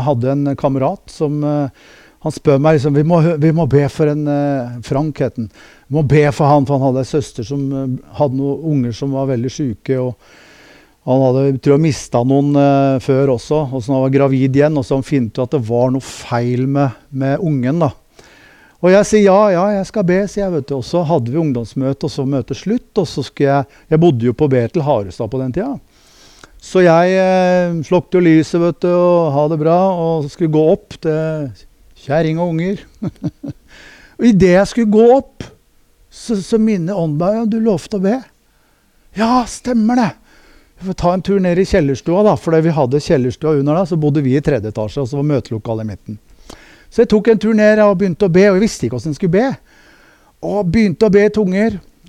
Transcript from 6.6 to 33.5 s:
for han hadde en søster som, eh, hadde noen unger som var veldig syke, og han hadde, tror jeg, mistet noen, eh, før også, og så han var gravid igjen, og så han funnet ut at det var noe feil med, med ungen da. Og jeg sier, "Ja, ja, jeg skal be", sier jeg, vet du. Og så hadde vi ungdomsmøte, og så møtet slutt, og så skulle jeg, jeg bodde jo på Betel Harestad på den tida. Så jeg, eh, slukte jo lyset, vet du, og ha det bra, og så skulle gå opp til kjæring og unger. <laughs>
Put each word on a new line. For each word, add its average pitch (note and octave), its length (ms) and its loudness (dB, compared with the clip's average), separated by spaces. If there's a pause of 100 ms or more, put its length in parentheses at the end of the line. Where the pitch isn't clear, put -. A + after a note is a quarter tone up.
for C#3+ 80 0
han C3 140 0
hadde C3 100 -2
en B2 80 -6
søster C3 380 -4
som, C#3+ 160 -6 (100)
eh, C3+ 140 -6 (320)
hadde C3+ 180 0
noen C#3 360 -4
unger A#2+ 200 -2
som C#3 240 -6
var C3+ 140 -2
veldig B2 180 -2
syke, C3 480 -4
og B2+ 160 -4 (960)
han C3 160 4
hadde, C3 200 2 (120)
tror C#3 220 2
jeg, D#3+ 80 2
mistet B2 420 -2
noen, C#3+ 240 2
eh, C#3 480 2
før C3+ 320 0
også, D3+ 300 -2 (100)
og C3 80 -6
så C3 140 -2
han C3 100 0
var C3+ 80 0
gravid C3+ 460 2
igjen, D3+ 180 2
og B2 80 -2
så C3+ 140 -2
han - 80 -8
funnet B2 260 -2
ut C3 140 -6
at D#3 100 -2
det B2 80 -2
var A#2+ 240 0
noe C3 160 -4
feil B2 600 -4
med, C#3 240 0 (180)
med C#3 300 -2
ungen D3+ 480 -2
da. - 20 0 (920)
Og F3+ 120 4
jeg G3+ 160 4
sier, G#3+ 160 4
"Ja, G3+ 240 4
ja, F3+ 160 2 (140)
jeg F#3 100 -6
skal G#3 160 -2
be", F3+ 220 2
sier G3+ 180 -6
jeg, F3+ 80 -4
vet C#3 160 -4
du. C#3 80 -4
Og A#2+ 80 -8
så F3 200 -2
hadde C3+ 280 -2
vi E3 80 -2
ungdomsmøte, C3+ 640 -4
og - 80 -6
så C3+ 120 -4
møtet C3+ 320 -4
slutt, - 400 -6
og F3 120 -2
så C#3+ 160 -8
skulle C#3 240 -2
jeg, C#3 400 -2
jeg D#3 120 4
bodde B2 280 2
jo A2+ 80 -4
på D3+ 120 0
Betel C3 360 0
Harestad A2 440 -4
på C3 120 -6
den C3 160 -6
tida. B3+ 160 -6 (880)
Så F#3 240 0
jeg, F3 320 4
eh, F3+ 640 0
slukte F3+ 360 -2
jo F3+ 80 4
lyset, D#3+ 360 4
vet E3+ 240 0
du, F3 80 2
og F3 400 2
ha D3+ 160 2
det D#3+ 80 -2
bra, D#3+ 220 2 (100)
og E3 360 -2
så C#3+ 80 -12
skulle D#3 200 -2
gå D#3 160 4
opp - 320 -2
til D#3 480 -4 (520)
kjæring D#3+ 400 -2
og E3+ 140 -2
unger. F3+ 260 -4 (200)
<laughs> G3 100 -6 (1120)